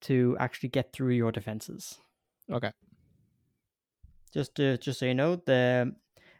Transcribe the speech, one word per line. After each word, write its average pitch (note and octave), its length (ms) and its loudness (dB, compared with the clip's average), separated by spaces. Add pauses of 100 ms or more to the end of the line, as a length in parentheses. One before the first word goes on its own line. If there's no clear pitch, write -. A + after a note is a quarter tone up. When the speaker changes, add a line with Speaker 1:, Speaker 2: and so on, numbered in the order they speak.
Speaker 1:
to B2+ 380 2
actually B2+ 300 -4
get - 240 -2
through B2+ 200 0
your A#2 180 2
defenses. - 680 -10 (540)
Speaker 2:
Okay. A#2 200 -4 (1600)
Speaker 1:
Just C#3+ 220 -4
to, C3+ 220 2
just B2+ 220 -6
so C3 60 -2
you B2+ 100 2
know, E3 220 2
the, B2 580 2 (440)